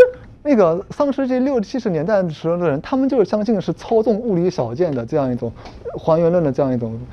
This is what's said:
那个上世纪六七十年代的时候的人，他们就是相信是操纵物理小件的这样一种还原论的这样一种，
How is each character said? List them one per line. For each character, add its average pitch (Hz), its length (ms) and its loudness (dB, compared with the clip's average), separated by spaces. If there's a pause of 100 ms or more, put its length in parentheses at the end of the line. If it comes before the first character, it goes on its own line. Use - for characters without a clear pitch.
(440)
那 294 120 2
个 180 360 4
上 285 200 0
世 269 160 -2
纪 254 120 0
六 262 200 0
七 226 200 -4
十 220 100 -2
年 160 160 0
代 196 160 2
的 180 80 -2
时 156 180 -6
候 170 80 2
的 175 140 0
人， 139 120 0
他 - 140 -4
们 262 140 2
就 277 80 0
是 202 80 6
相 214 180 -2
信 214 160 2
是 165 140 -2
操 220 300 0
纵 226 120 2
物 220 200 -2
理 170 120 2
小 120 280 -2
件 160 180 0
的 120 100 -2
这 135 140 -2
样 131 140 0
一 123 40 -2
种 117 160 -4 (460)
还 160 220 2
原 165 100 4
论 175 140 4
的 143 80 2
这 139 100 0
样 135 100 0
一 127 60 0
种， 113 160 -6 (200)